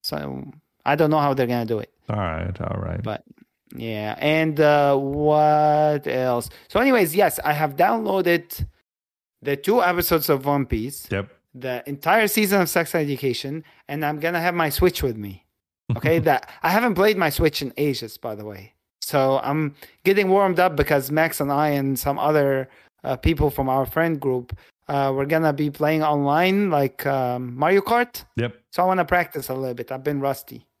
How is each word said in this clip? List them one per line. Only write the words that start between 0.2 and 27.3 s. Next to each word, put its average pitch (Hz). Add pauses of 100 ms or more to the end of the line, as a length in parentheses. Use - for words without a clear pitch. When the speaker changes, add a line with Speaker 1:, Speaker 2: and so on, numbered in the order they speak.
Speaker 1:
I 143
don't 151
know 156
how 143
they're 131
gonna 120
do 110
it. - (180)
Speaker 2:
All 107
right, 87
all -
right. -
Speaker 1:
But, 107 (520)
yeah, 107
and, 156
uh, 147
what 151
else? 127 (180)
So -
anyways, 226
yes, 185
I 151
have 147
downloaded 190 (760)
the 139
two 208
episodes 175
of 135
One 143
Piece, 120
Speaker 2:
Yep. 98 (260)
Speaker 1:
the 127
entire 165
season 202
of 165
Sex 170
Education, 143 (240)
and 143
I'm 151
gonna 165
have 175
my 165
Switch 175
with 120
me. 101 (500)
Okay, 156
Speaker 2:
<laughs> 156
Speaker 1:
that 135 (140)
I 160
haven't 214
played 196
my 175
Switch 156
in 135
ages, 135
by 110
the 104
way. 101 (280)
So 135
I'm 147 (280)
getting 196
warmed 190
up 180
because 139
Max 160
and 143
I 147
and 139
some 139
other, 139 (340)
uh, 135
people 151
from 135
our 131
friend 160
group, 127 (320)
uh, 139
we're 139
gonna 160
be 147
playing 151
online, 156
like, 143
um, 127